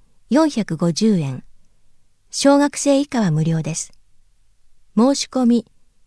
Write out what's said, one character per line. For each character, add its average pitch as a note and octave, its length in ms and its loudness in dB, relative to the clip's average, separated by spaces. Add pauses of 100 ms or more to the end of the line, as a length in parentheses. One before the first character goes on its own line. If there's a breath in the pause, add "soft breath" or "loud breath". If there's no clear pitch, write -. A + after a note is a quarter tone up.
(280)
四 D4+ 220 2
百 F#3+ 260 -4
五 E3+ 140 0
十 G#3 300 0
円。 C3+ 240 -8 (840)
小 C#4+ 280 2
学 C#4+ 180 0
生 C#4 220 0
以 C#4+ 80 -2
下 B3 140 -4
は F#3+ 100 0
無 D#3 140 0
料 D#3+ 180 -2
で D#3 140 -8
す。 - 160 -12 (1040)
申 B3 180 4
し - 120 -6
込 B3+ 200 -2
み、 A#3 240 0 (360)